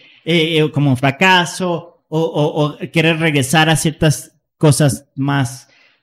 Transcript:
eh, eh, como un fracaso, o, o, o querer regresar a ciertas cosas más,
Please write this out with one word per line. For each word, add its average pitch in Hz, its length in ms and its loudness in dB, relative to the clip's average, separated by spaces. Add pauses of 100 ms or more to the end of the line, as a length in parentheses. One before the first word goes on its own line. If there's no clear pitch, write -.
(240)
eh, 165 340 0
eh, 151 140 0
como 143 160 0
un 131 80 2
fracaso, 170 1120 -2
o, 156 100 -4
o, 156 460 0
o 147 140 -6 (120)
querer 160 280 0
regresar 156 500 0
a 160 80 2
ciertas - 640 -2 (180)
cosas 147 580 0
más, 139 540 -4 (340)